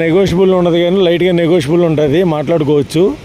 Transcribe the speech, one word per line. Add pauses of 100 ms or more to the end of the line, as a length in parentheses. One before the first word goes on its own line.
నెగోషియబుల్
ఉండదు,
కానీ
లైట్గా
నెగోషియబుల్
ఉంటుంది, (140)
మాట్లాడుకోవచ్చు. (220)